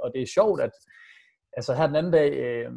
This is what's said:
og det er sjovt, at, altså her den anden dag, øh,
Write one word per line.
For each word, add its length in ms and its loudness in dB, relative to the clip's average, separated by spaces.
og 100 -4
det 80 -4
er 140 -4
sjovt, 260 2
at, 100 -2
altså 160 -4
her 140 2
den 80 0
anden 160 0
dag, 220 4
øh, 440 -6